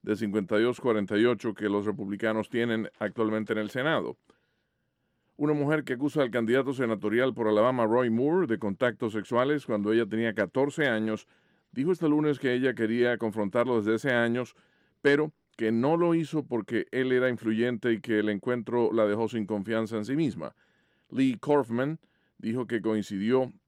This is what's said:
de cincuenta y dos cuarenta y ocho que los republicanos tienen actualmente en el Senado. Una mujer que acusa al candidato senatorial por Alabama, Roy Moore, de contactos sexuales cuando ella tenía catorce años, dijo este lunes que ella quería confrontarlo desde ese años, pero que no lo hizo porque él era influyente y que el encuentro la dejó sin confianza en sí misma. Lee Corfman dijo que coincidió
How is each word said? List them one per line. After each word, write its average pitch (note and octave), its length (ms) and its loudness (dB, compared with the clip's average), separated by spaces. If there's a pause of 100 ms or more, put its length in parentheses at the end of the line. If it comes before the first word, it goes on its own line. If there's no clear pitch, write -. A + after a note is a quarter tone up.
de G#2+ 140 -2
cincuenta G#2 440 0
y - 20 4
dos A#2+ 200 0
cuarenta G#2+ 340 0
y A2 80 4
ocho A#2+ 300 0
que G#2 160 -6
los G2+ 160 0
republicanos G#2+ 640 -4
tienen A#2 480 -2
actualmente G#2+ 560 -2
en G#2+ 40 -2
el G#2+ 120 -4
Senado. C3 480 -2 (1200)
Una D3+ 160 2
mujer D3 280 0
que C3 120 -4
acusa C#3+ 260 -2
al B2+ 100 2
candidato B2 440 0
senatorial A2+ 580 0
por A2 160 -2
Alabama, A#2 380 4
Roy A#2+ 240 2
Moore, D3 360 2
de A2+ 120 0
contactos G#2+ 560 -2
sexuales B2+ 500 0
cuando G#2+ 300 0
ella A#2 100 4
tenía A2 300 -2
catorce C3 540 0
años, A2 380 -2 (460)
dijo C#3 180 -2
este E3+ 160 0
lunes D3+ 320 2
que B2+ 140 0
ella B2+ 220 2
quería A#2 420 2
confrontarlo G#2+ 600 0
desde G#2+ 160 2
ese B2+ 180 0
años, A#2 420 0 (460)
pero D3 320 4 (240)
que A2 160 0
no C3 240 2
lo E3+ 180 2
hizo D#3 300 -2
porque A2+ 460 -2
él B2+ 200 -2
era B2+ 200 4
influyente A#2 640 0
y G#2 80 -4
que A2+ 160 0
el G#2+ 100 2
encuentro A2+ 640 0
la A2 140 2
dejó G#2+ 220 0
sin A2 180 -4
confianza A2 500 -4
en G#2+ 80 -4
sí B2+ 120 -4
misma. G#2 380 -4 (540)
Lee B2+ 320 0
Corfman C#3 580 0 (380)
dijo A2+ 300 -4
que A2 160 -4
coincidió A2 720 0 (140)